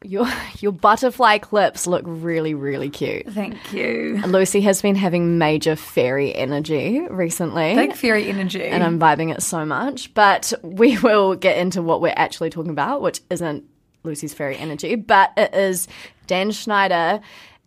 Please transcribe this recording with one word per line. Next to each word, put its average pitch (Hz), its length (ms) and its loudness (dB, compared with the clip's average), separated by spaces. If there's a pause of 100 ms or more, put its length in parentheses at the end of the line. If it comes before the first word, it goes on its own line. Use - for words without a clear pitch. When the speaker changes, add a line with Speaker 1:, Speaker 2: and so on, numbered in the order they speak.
Speaker 1:
your, 202 220 -2 (180)
<laughs> - 180 -16
your 208 100 0
butterfly 220 680 4
clips 208 480 0
look 180 220 0
really, 160 480 -4
really 139 340 -4
cute. 139 420 -6
Speaker 2:
Thank - 400 -8
you. 226 540 -4
Speaker 1:
Lucy 190 360 4
has 196 200 4
been 202 140 2
having 175 420 2
major 156 380 2
fairy 139 580 0
energy 151 680 -2
recently. 170 760 -2
Speaker 2:
Big 262 180 2
fairy 214 340 0
energy. 190 360 -6
Speaker 1:
And 180 200 0
I'm 170 160 0
vibing 160 320 4
it - 120 -4
so 165 200 -4
much. 196 520 -6
But 208 380 4 (100)
we 202 340 4
<laughs> 185 60 -2
will 208 320 4
get 185 240 2
into 180 240 -2
what 165 180 0
we're 165 160 2
actually 160 320 -2
talking 165 220 -8
about, 190 320 -2
which - 260 -2
isn't 160 340 -6 (380)
Lucy's 151 320 -10
fairy 139 240 -6
energy, 151 380 -6
but 196 420 2
it - 160 0
is 185 340 -2 (380)
Dan 185 240 0
Schneider 196 680 0 (480)